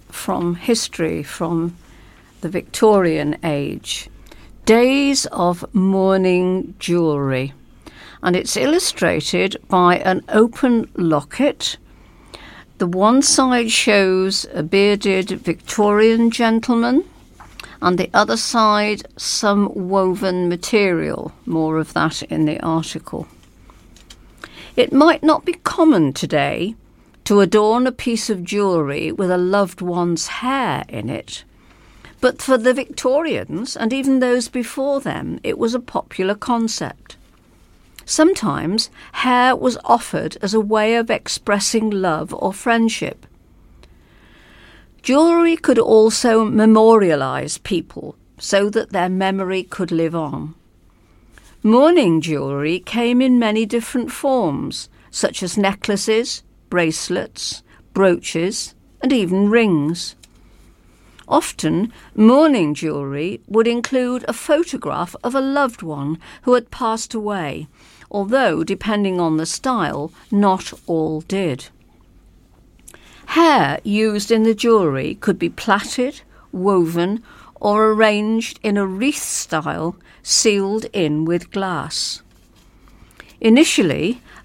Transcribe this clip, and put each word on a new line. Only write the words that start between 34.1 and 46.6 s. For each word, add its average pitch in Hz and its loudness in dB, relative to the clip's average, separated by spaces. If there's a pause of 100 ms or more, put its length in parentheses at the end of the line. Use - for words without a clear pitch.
those 247 0
before 269 -4
them, - -8
it - -4
was 233 0
a 247 -4
popular - -6
concept. 226 -6 (880)
Sometimes 214 0 (240)
hair 247 2
was 247 -2
offered 175 -2
as 196 -4
a 220 2 (140)
way 214 2
of 233 0
expressing 214 -2
love 175 -2
or 190 -4
friendship. - -2 (1800)
Jewellery 330 4
could 247 2
also 220 4
memorialise 202 4